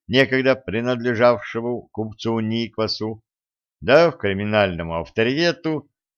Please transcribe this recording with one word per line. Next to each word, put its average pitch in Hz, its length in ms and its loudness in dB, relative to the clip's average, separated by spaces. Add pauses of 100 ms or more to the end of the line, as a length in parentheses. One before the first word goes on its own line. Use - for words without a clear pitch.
некогда 131 480 2
принадлежавшему 120 1400 -2
купцу 110 480 -6
Никвасу, 110 800 -4 (600)
да 147 300 6
в - 60 -8
криминальному 95 840 0
авторитету 151 920 -2 (260)